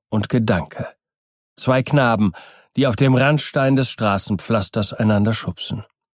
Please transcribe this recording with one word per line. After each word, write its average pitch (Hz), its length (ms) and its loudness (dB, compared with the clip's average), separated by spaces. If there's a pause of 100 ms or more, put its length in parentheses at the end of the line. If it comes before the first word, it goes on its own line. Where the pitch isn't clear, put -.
und 107 200 -2
Gedanke. 110 580 -2 (720)
Zwei 131 260 0
Knaben, 117 500 2 (420)
die 139 120 2
auf 117 80 -2
dem 135 200 4
Randstein 135 600 2
des 131 140 0
Straßenpflasters 104 1040 -2
einander 107 400 2
schubsen. - 500 -8 (320)